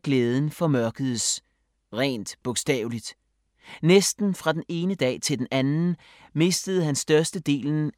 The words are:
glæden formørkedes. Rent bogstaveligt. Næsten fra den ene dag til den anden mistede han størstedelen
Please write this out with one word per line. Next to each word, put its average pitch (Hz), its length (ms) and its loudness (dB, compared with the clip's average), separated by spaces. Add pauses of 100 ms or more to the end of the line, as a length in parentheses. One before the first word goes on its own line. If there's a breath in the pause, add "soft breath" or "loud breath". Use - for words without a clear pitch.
glæden 131 480 2
formørkedes. 127 880 0 (520)
Rent 123 500 -4
bogstaveligt. 120 720 -4 (680 loud breath)
Næsten 190 540 4
fra 160 180 -2
den 160 140 -4
ene 170 280 -2
dag 127 260 -2
til 139 180 -2
den 123 120 -4
anden 151 440 0 (380 loud breath)
mistede 180 500 0
han 151 120 0
størstedelen 151 1040 0